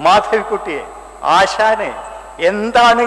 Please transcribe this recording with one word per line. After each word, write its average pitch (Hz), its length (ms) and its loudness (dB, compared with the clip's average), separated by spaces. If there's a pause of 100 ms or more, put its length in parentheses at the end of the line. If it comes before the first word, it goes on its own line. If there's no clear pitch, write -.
മാധവിക്കുട്ടിയെ, 196 800 0 (540)
ആശാനെ 214 520 0 (600)
എന്താണ് 233 560 2